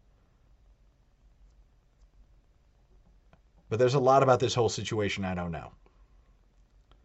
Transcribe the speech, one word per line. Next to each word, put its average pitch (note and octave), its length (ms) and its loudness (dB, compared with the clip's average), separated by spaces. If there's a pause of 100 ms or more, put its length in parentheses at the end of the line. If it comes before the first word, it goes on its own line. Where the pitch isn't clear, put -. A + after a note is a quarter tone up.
(3750)
But A#2+ 100 -4
there's B2+ 160 2
a D3 60 2
lot C3 220 4
about B2+ 180 4
this A#2 140 -2
whole A2+ 140 0
situation G2+ 560 -6
I F#2 100 -6
don't F2 180 -8
know. C#2 180 -12 (1300)